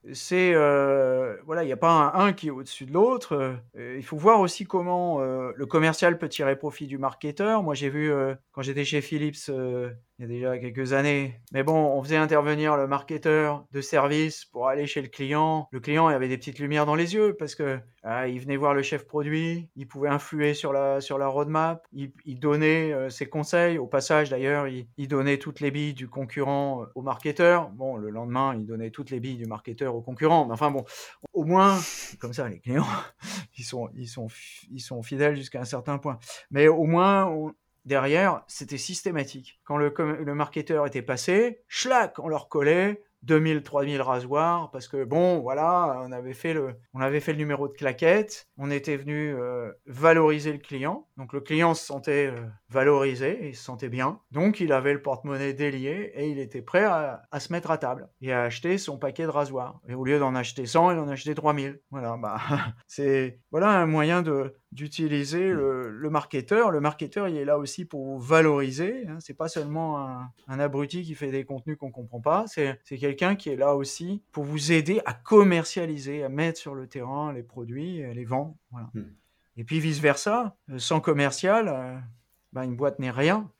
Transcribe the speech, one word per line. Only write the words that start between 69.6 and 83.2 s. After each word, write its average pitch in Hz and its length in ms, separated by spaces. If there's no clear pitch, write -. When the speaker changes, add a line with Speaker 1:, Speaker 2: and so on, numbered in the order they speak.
Speaker 1:
un, 127 300
un 131 120
abruti 143 440
qui 160 120
fait 139 160
des 135 120
contenus 139 340
qu'on 135 140
comprend 120 300
pas. 175 260
C'est, 139 380
c'est 135 120
quelqu'un 143 380
qui 190 140
est 135 60
là 143 200
aussi 170 460
pour 147 120
vous 151 280
aider 165 340
à 123 80
commercialiser, 165 1080
à 131 60
mettre 160 300
sur 139 160
le 131 120
terrain 139 460
les 123 100
produits, 131 600
à 120 100
les 120 120
vendre. 139 300
Voilà. 117 220
Speaker 2:
Hmm. 104 120
Speaker 1:
Et 117 60
puis 156 160
vice-versa, 156 760
euh, 131 80
sans 156 220
commercial, 175 680
euh, 127 300
bah, 131 100
une 127 120
boîte 139 240
n'est 127 120
rien. 170 380